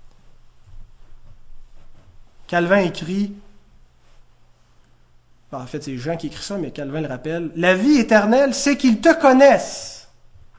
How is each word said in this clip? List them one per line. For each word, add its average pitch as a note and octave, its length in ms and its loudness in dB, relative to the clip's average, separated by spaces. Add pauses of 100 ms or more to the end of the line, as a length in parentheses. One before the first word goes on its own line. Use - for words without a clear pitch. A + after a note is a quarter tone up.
(2500)
Calvin F3 320 2
écrit, F#3+ 560 -4 (2250)
en B2+ 160 -14
fait, D3 160 -12
c'est C3+ 120 -10
Jean D3+ 220 -8
qui - 80 -12
écrit - 160 -12
ça, G3+ 160 -10
mais D3+ 140 -8
Calvin D3 300 -8
le D3 60 -6
rappelle, « D#3 480 -8
La F3+ 200 2
vie C4+ 220 4
éternelle, A3+ 580 2
c'est C#4+ 220 0
qu'ils A3+ 220 2
te E4 140 4
connaissent, C4+ 960 4 (500)